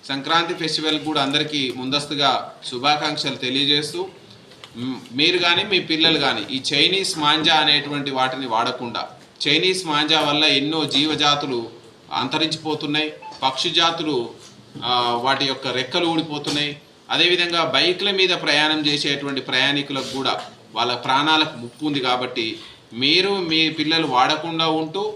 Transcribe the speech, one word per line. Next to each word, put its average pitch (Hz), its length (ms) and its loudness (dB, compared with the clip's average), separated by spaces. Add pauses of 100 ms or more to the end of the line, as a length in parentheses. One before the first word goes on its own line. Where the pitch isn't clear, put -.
సంక్రాంతి 165 460 0
ఫెస్టివల్ 156 460 -2
కూడా 147 220 0
అందరికీ 143 540 -2
ముందస్తుగా 139 760 -2 (160)
శుభాకాంక్షలు 147 640 0
తెలియజేస్తూ, 143 760 -2 (680)
మ్, 123 200 -6 (160)
మీరు 160 260 2
కానీ 175 260 2
మీ 196 160 2
పిల్లలు 160 380 2
కానీ 120 320 0
ఈ 131 120 -4 (120)
చైనీస్ 175 440 2
మాంజా 156 360 4
అనేటువంటి 147 560 2
వాటిని 131 360 -2
వాడకుండా, 117 640 -2 (400)
చైనీస్ 180 380 2
మాంజా 156 340 2
వల్ల 151 240 2
ఎన్నో 147 400 2
జీవజాతులు 143 840 0 (420)
అంతరించిపోతున్నాయి, 151 1000 -2 (300)
పక్షి 135 280 -2
జాతులు, 156 600 0 (540)
ఆ, 120 400 2
వాటి 135 200 2
యొక్క 135 240 -4
రెక్కలు 131 380 -2
ఊడిపోతున్నాయి. 147 760 -2 (300)
అదేవిధంగా 170 540 2
బైక్ల 175 460 2
మీద 190 180 4
ప్రయాణం 156 580 2
చేసేటువంటి 143 540 -2
ప్రయాణికులకు 131 760 0
కూడా 127 280 -2 (300)
వాళ్ళ 120 200 0
ప్రాణాలకు 143 600 2
ముప్పు 120 300 -10
ఉంది. 143 140 0
కాబట్టి 123 580 -2 (340)
మీరు 165 440 2
మీ 160 340 2
పిల్లలు 156 360 0
వాడకుండా 156 640 2
ఉంటూ 160 480 -2